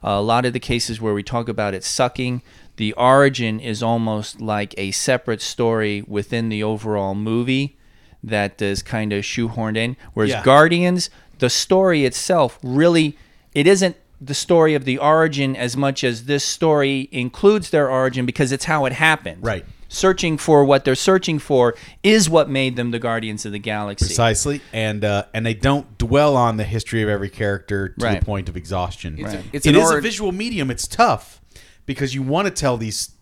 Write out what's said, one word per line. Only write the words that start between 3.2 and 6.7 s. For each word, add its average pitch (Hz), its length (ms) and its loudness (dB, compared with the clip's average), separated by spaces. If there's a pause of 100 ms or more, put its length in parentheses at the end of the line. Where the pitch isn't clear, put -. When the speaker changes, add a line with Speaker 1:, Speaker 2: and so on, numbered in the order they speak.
Speaker 1:
is 113 220 -8
almost 113 580 -2
like 104 380 -4
a 98 140 -4
separate 120 500 -2
story 110 680 -2
within 113 420 -4
the 107 120 -2
overall 107 540 -2